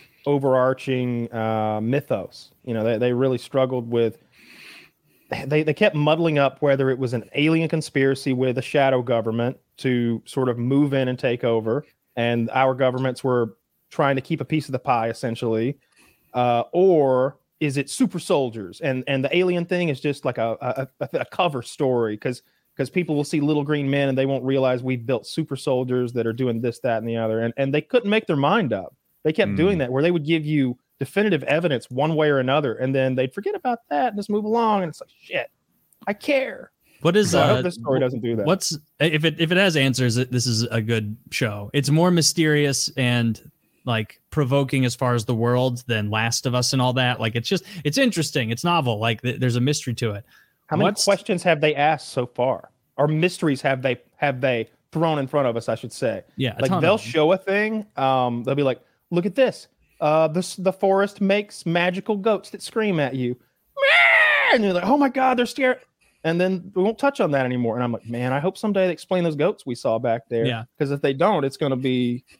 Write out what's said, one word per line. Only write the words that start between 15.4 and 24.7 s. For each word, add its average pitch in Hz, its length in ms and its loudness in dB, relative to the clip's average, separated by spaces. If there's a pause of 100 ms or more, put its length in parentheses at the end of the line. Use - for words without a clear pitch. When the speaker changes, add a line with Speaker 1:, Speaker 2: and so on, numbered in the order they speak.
Speaker 1:
uh, 120 300 2 (100)
or 143 640 4 (220)
is 143 180 -2
it 139 120 -2
super 185 300 -2
soldiers? 117 640 -2
And, 131 260 -2
and 135 160 0
the 139 120 -2
alien 180 300 2
thing 175 240 -2
is 131 120 -4
just, 147 240 -4
like, 123 120 -2
a, 113 240 -2
a, 131 260 -4 (120)
a, 127 100 -6 (120)
a - 40 -6
cover 151 360 -2
story, 120 560 0
'cause, 127 240 -6 (340)
'cause 131 140 -4
people 165 260 -2
will 147 80 0
see 151 180 -4
little 147 220 0
green 143 260 -2
men 139 200 2
and 131 80 0
they 135 80 2
won't 135 180 -2
realize 131 380 2